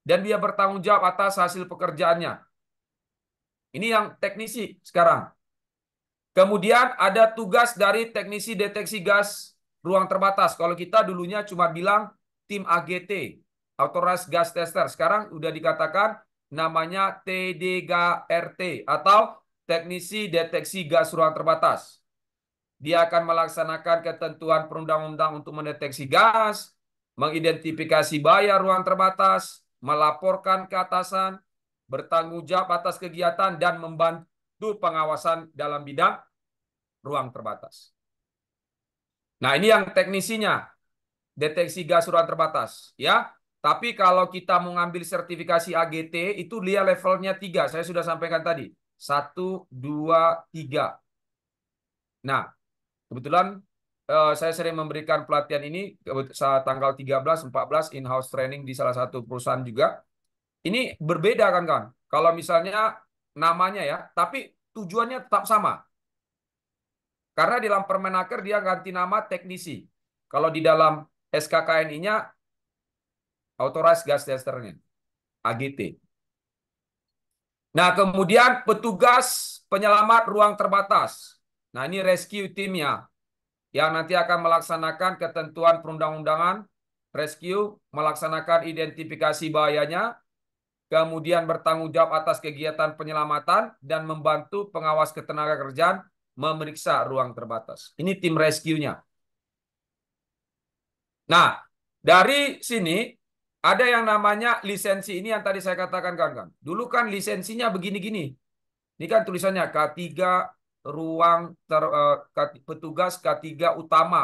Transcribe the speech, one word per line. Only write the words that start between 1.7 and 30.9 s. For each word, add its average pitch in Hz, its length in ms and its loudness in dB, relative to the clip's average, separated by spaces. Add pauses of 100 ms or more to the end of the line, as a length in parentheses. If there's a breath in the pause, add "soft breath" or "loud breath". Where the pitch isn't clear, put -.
Ini 196 160 -6
yang 214 140 2 (100)
teknisi 196 640 -8
sekarang. 165 480 2 (1040)
Kemudian 214 640 4
ada 196 320 6
tugas 226 480 0
dari 202 320 2
teknisi 208 480 -8
deteksi 202 480 -6
gas 202 480 0 (320)
ruang 185 240 2
terbatas. 196 480 2
Kalau 175 160 0
kita 175 320 0
dulunya 185 400 -6
cuma 175 240 0
bilang 202 400 0 (400)
tim 202 160 -8
A 170 160 2
G 175 240 -8
T, 208 80 -8 (640)
Authorized 175 560 0
Gas 170 240 0
Tester. 170 320 -2
Sekarang 202 400 0
udah 160 240 -6
dikatakan 165 720 -2 (240)
namanya 160 720 -2
T 185 320 -4
D 180 320 -4
G 175 80 -4 (400)
R - 240 -2
T 165 320 -6
atau 196 480 4 (320)
teknisi 175 640 -4
deteksi 165 560 -2
gas 160 240 2
ruang 156 240 2
terbatas. 156 640 0 (760)
Dia 165 320 2
akan 165 160 2
melaksanakan 165 800 -2
ketentuan 160 640 -2
perundang-undang 156 720 -2
untuk 151 160 -14
mendeteksi 147 480 -8
gas, 208 720 2 (400)
mengidentifikasi 156 1040 0
bahaya 196 400 6
ruang 185 240 2
terbatas, 190 800 2 (160)
melaporkan 185 880 0
ke 190 80 -6
atasan, 190 640 -2 (480)